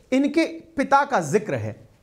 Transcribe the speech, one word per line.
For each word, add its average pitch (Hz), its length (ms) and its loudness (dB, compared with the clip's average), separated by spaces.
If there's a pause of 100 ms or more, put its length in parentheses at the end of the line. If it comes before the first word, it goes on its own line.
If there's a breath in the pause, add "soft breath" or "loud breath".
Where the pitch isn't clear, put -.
(120)
इनके 285 340 2
पिता - 600 0
का 269 140 0
जिक्र 160 360 -2
है। 107 480 -10